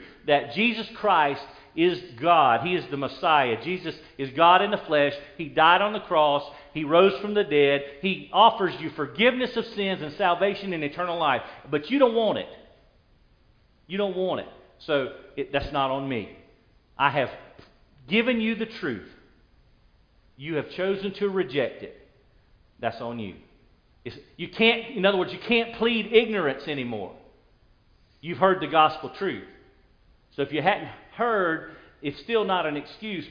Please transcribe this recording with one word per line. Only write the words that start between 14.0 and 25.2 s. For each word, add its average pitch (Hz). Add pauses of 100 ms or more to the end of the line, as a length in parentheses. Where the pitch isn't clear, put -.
want 180
it. - (300)
So 139 (240)
it, 135
that's 139
not 135
on 139
me. 113 (600)
I 139
have 131 (800)
given 226
you 220
the 214
truth. 135 (1300)
You 151
have 143
chosen 190
to 202
reject 143
it. - (720)
That's -
on 120
you. 101 (720)
It's, 117 (220)
you 170
can't, 226
in 185
other 196
words, 180